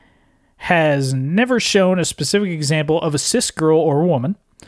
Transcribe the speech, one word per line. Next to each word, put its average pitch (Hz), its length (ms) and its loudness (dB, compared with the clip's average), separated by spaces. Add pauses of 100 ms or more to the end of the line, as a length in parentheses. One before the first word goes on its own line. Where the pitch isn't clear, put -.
(580)
has 143 560 0
never 202 460 0
shown 185 400 2
a 165 60 0
specific 202 440 -2
example 156 520 -2
of 160 120 -4
a 147 60 0
cis - 320 -2
girl 160 260 2
or 156 260 2
woman, 160 320 0 (320)